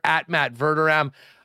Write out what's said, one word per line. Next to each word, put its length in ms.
at 260
Matt 240
Verderam. 580